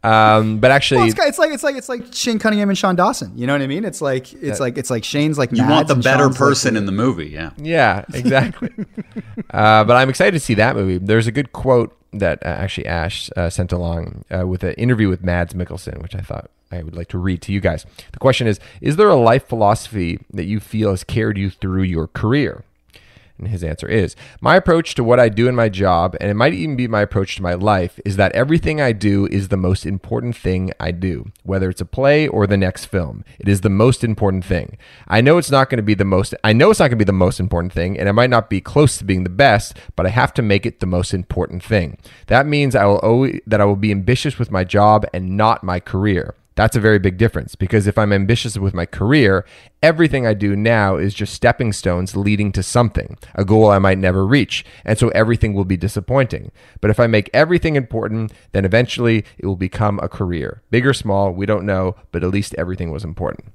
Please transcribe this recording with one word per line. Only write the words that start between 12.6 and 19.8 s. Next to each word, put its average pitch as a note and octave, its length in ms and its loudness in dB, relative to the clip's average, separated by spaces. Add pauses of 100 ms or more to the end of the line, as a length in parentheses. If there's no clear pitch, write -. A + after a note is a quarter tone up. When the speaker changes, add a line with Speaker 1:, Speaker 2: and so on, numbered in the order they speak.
Speaker 1:
Ash, E2+ 500 -6
uh, F2 120 -2
sent F2+ 240 -4
along, E2+ 520 -6 (120)
uh, F#2 100 -2
with F#2 180 -4
an F2+ 100 -2
interview A2 340 2
with F2+ 160 -2
Mads F2 300 -2
Mikkelsen, F2 480 -10
which - 120 -14
I F#2 60 -8
thought - 300 -12 (220)
I F2 100 -10
would D#2+ 140 -14
like E2+ 120 -10
to F2+ 100 -8
read F2+ 240 -2
to F#2+ 100 -8
you G2 80 -2
guys. E2+ 260 -2 (260)
The - 60 -16
question B2+ 280 2
is, G#2 120 0 (220)
"Is D3+ 160 -2
there G#3 120 6
a F#3+ 80 6
life A#2+ 320 4
philosophy G2+ 680 0 (140)